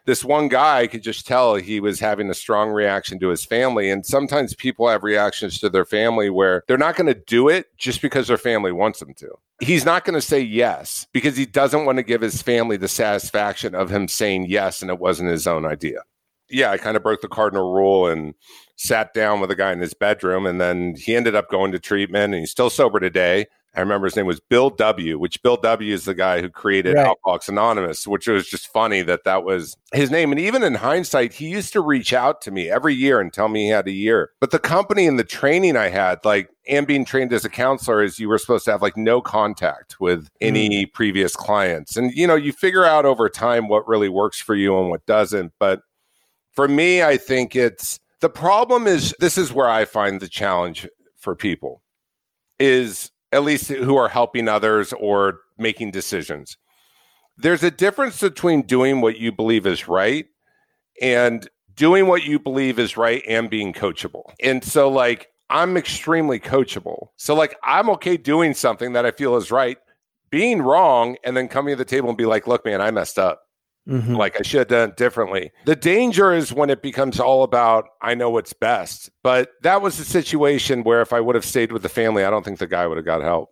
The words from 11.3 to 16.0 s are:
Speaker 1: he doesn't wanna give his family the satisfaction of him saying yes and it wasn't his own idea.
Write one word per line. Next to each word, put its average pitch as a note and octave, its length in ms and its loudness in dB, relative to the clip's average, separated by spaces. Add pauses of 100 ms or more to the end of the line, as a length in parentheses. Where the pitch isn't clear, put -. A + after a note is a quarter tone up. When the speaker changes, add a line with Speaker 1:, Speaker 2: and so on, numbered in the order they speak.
Speaker 1:
he C3+ 100 -2
doesn't C#3 400 0
wanna C3 180 0
give A2+ 180 -2
his A2 200 -4
family A#2 360 0
the F#2+ 100 -4
satisfaction G2+ 880 -2
of F#2 140 -2
him G2+ 180 -4
saying F#2+ 420 -2
yes F#2+ 320 -2
and F#2 100 -8
it F2+ 80 -6
wasn't F2+ 320 0
his D#2+ 160 -2
own D#2+ 180 -2
idea. D2+ 340 -6 (500)